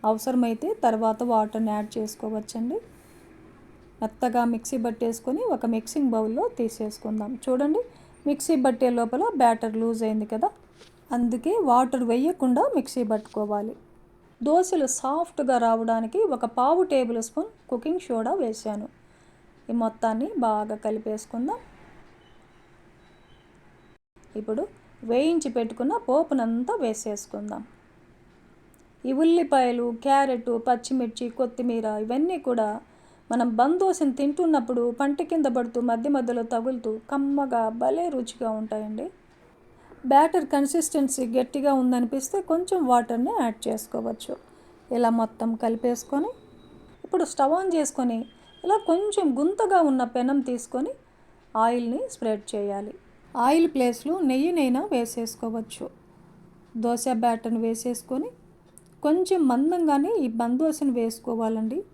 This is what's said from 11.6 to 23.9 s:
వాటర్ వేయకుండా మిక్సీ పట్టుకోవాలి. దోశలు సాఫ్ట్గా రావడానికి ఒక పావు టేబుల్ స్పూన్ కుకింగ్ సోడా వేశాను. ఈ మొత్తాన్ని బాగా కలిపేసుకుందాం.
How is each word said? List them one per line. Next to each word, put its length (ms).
వాటర్ 400
వేయకుండా 520
మిక్సీ 340
పట్టుకోవాలి. 640
దోశలు 380
సాఫ్ట్గా 640
రావడానికి 580
ఒక 120
పావు 340
టేబుల్ 360
స్పూన్ 220
కుకింగ్ 340
సోడా 260
వేశాను. 460
ఈ 120
మొత్తాన్ని 460
బాగా 400
కలిపేసుకుందాం. 720